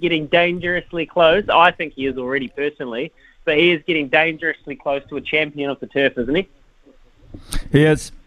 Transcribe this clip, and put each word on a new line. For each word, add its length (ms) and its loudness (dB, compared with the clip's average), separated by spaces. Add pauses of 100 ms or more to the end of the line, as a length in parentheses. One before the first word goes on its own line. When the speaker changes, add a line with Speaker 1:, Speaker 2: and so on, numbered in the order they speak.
Speaker 1:
getting 260 -2
dangerously 800 -2
close. 420 4
I 220 6
think 240 -6
he 120 -4
is 120 -4
already 300 -4
personally, 640 -6 (320)
but 120 0
he 140 6
is 160 0
getting 220 -2
dangerously 680 -2
close 340 -4
to 80 -10
a 40 -8
champion 500 -2
of 100 -6
the 60 -10
turf, 320 -2
isn't 160 -2
he? 140 -2 (1200)
Speaker 2:
He 140 6
is, 280 0 (140)